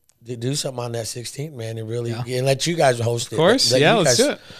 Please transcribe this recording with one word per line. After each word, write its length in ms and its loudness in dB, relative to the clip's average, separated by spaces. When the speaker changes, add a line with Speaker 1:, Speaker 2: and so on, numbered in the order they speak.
Speaker 1:
to 120 -10
do 180 -4
something 260 -6
on 120 -6
that 120 -6
sixteenth, 480 -10
man, 240 -8
and 120 -10
really 220 -6
Speaker 2:
Yeah. 260 -6
Speaker 1:
and 80 -2
let 200 0
you 120 -2
guys 200 4
host 300 -2
Speaker 2:
Of 60 -12
Speaker 1:
it. 20 -6
Speaker 2:
course. 380 4
Speaker 1:
Let 80 4
Speaker 2:
Yeah, 140 6
Speaker 1:
you 80 2
Speaker 2:
let's 140 4
Speaker 1:
guys, 100 4
Speaker 2:
do 40 0
it. 80 -8